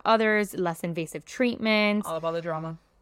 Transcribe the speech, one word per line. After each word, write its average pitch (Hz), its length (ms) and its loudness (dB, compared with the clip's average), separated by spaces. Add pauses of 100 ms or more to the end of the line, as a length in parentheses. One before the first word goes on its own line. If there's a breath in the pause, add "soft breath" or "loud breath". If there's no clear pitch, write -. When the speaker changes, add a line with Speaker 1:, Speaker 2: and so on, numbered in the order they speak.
Speaker 1:
others, 214 500 4
less 170 300 -2
invasive 165 400 -6
treatments. 214 800 2
Speaker 2:
All 160 100 -4
about 165 160 -2
the 170 100 -4
drama. 160 360 -6 (240)